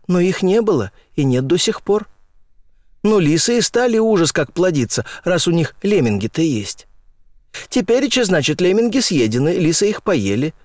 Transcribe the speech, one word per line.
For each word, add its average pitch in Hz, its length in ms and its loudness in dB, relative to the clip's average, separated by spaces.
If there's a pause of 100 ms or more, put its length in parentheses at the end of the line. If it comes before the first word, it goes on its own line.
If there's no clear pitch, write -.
но 180 140 2
их 185 220 0
не 190 180 2
было 160 320 0 (240)
и 147 80 0
нет 131 220 0
до 170 100 2
сих - 240 -2
пор. 208 260 -2 (960)
Но 208 180 4
лисы 165 360 2
и 220 60 2
стали 240 340 0
ужас 214 360 2
как 156 200 -2
плодиться, 151 540 0 (180)
раз 175 240 0
у - 20 0
них 165 320 -2
лемминги-то 123 600 0
есть. 120 440 -4 (840)
Тепереча, 247 520 0
значит, 151 380 0
лемминги 214 400 2
съедены, 135 560 0
лисы 175 320 0
их - 140 -4
поели. 131 500 -2 (120)